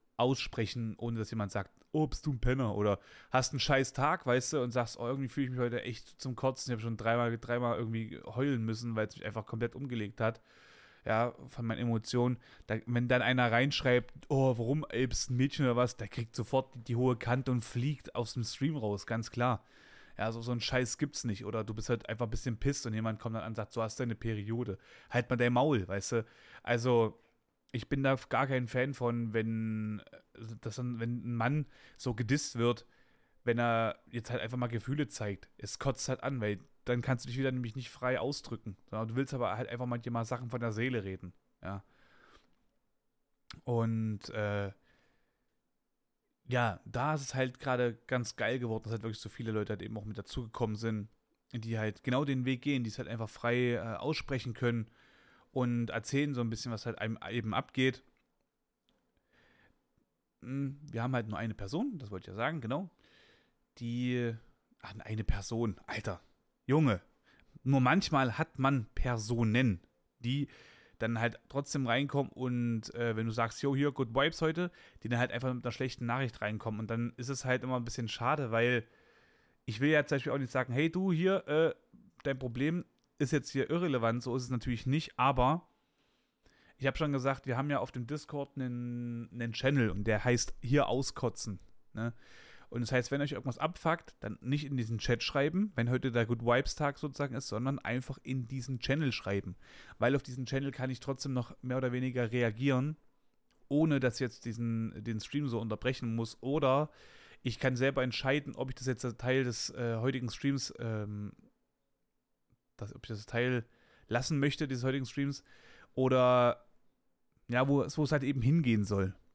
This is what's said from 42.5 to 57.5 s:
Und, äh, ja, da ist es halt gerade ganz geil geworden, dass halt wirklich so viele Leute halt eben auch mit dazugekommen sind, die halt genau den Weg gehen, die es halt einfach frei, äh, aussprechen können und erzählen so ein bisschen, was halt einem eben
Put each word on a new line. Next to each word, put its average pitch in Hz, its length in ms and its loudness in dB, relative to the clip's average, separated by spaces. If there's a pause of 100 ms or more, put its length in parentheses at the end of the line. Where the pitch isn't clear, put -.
Und, 113 680 0
äh, 101 420 -2 (1800)
ja, 120 360 0
da 131 300 -2
ist 147 60 -2
es 131 160 -8
halt 131 240 0
gerade 123 340 2 (140)
ganz 123 260 -2
geil 117 240 0
geworden, 113 240 -2
dass 110 100 -8
halt 110 120 -4
wirklich 110 160 -6
so - 80 -10
viele 110 240 -6
Leute 107 220 0
halt 98 80 -6
eben 110 140 -6
auch 104 100 -8
mit 107 120 -8
dazugekommen 110 560 -4
sind, 107 340 -4 (440)
die 113 260 -4
halt 107 240 -2
genau 131 220 2
den 131 220 0
Weg 127 160 0
gehen, 139 200 0
die 117 80 -2
es - 80 -8
halt 120 80 -6
einfach 113 240 -6
frei, 120 440 2
äh, - 40 0
aussprechen 117 760 -4
können 120 340 0 (640)
und 120 380 2
erzählen 139 420 0
so 120 80 -2
ein 117 100 0
bisschen, 117 200 -6
was 110 160 -6
halt 117 120 -4
einem 113 200 -4 (100)
eben 110 260 -2